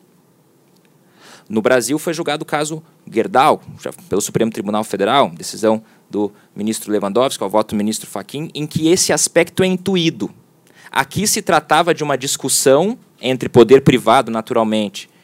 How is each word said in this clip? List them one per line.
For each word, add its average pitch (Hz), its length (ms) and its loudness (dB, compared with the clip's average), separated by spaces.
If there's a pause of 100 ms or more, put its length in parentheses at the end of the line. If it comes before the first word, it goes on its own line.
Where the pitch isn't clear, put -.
(1500)
No 107 140 -4
Brasil 123 340 0
foi 165 160 -6
julgado 156 300 -6
o - 40 -12
caso 156 360 -6 (260)
Gerdau, 110 540 2 (180)
já - 120 -10 (160)
pelo 95 120 -2
Supremo 123 300 -2
Tribunal 107 320 -6
Federal, 107 480 0
decisão 110 500 -2 (300)
do 101 220 -4 (240)
ministro 107 340 -6
Lewandowski, 104 500 -2
ao 101 80 -4
voto 107 220 -2
do 110 80 -4
ministro 107 300 -4
Fachin, 135 440 -10
em 147 140 -8
que 160 220 -2
esse 180 240 2
aspecto 170 500 0
é 190 40 2
intuído. 175 600 -2 (640)
Aqui 139 340 -4
se 214 160 -2
tratava 165 540 2
de 143 80 -4
uma 143 160 -2
discussão 139 800 0 (220)
entre 123 280 -2
poder 127 340 8
privado, 117 460 4
naturalmente, 110 800 -2 (160)